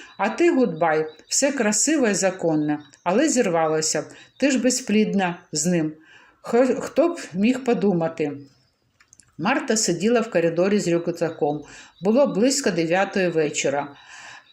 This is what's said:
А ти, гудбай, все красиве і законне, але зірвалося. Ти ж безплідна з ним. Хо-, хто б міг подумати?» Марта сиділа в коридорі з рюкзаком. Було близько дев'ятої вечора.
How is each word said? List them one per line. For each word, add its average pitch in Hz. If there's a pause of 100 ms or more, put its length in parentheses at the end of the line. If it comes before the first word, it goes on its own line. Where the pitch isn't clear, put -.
(180)
А 226
ти, 330
гудбай, 165 (220)
все 277
красиве 233
і 196
законне, 160 (260)
але 226
зірвалося. 160 (340)
Ти 277
ж 262
безплідна 202 (140)
з 156
ним. 160 (480)
Хо-, 247
хто 320
б 339 (140)
міг 254
подумати?» 170 (1080)
Марта 254
сиділа 208
в 220
коридорі 175
з 175
рюкзаком. 165 (400)
Було 226
близько 214
дев'ятої 175
вечора. 147 (640)